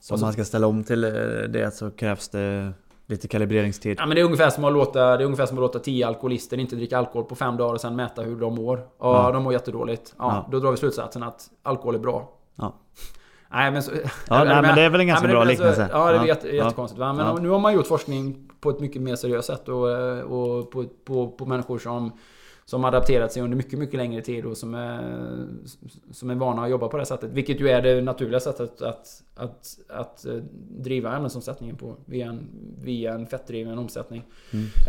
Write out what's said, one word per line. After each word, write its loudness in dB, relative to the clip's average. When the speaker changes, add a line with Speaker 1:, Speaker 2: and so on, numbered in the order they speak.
Speaker 1:
Så -8
Speaker 2:
Och -2
så 0
Speaker 1:
om 0
man 0
ska -2
ställa 2
om 2
till, 0
eh, 0
det -2
så -8
krävs -4
det -4
lite -6
kalibreringstid. 0
Speaker 2:
Ja, -2
men 0
det 4
är 6
ungefär 4
som -2
att 4
låta, 6
det 2
är 2
ungefär 0
som -4
att 0
låta 0
tio 0
alkoholister -4
inte -4
dricka -2
alkohol -2
på -12
fem -4
dagar 0
och -4
sen -6
mäta -6
hur -6
de -2
mår. -2
Ja, 2
Speaker 1:
Ja. 4
Speaker 2:
de 0
mår 0
jättedåligt. -4
Ja, -8
Speaker 1:
Ja. -2
Speaker 2:
då 0
drar 2
vi 0
slutsatsen -4
att -14
alkohol -4
är -2
bra. -4
Speaker 1:
Ja. -6
Speaker 2:
Nej, 2
men -2
så, -6
Speaker 1:
Ja, 6
Speaker 2:
eller, 6
Speaker 1:
nej, 8
men 8
det 8
är 8
väl 4
en 6
Speaker 2:
ja, 6
Speaker 1:
ganska 6
Speaker 2:
men 6
det 6
Speaker 1:
bra 8
Speaker 2:
är 6
alltså, 4
Speaker 1:
liknelse. 4
Speaker 2:
ja, 4
det 6
är 6
Speaker 1:
Ja. 4
Speaker 2:
jätte-, 2
Speaker 1:
Ja. -4
Speaker 2:
jättekonstigt, -2
va? -2
Men 0
Speaker 1:
Ja. 0
Speaker 2:
nu 0
har 4
man 4
gjort 4
forskning -4
på 0
ett -2
mycket -6
mer -4
seriöst -2
sätt -8
och, -2
och -4
på, -6
på, -2
på -12
människor -4
som, -6
som -4
adapterat 4
sig -4
under -2
mycket, -4
mycket -6
längre -4
tid -6
och -8
som -10
är, -8
som -10
är -2
vana -2
att 0
jobba 0
på -6
det -2
här -4
sättet. -8
Vilket -2
ju 2
är 6
det 6
naturliga -2
sättet -8
att, -12
att, -14
att, -14
eh, -8
driva -4
ämnesomsättningen -8
på -14
via -8
en, -12
via -6
en -8
fettdriven -10
omsättning. -10
Speaker 1:
Mm. -4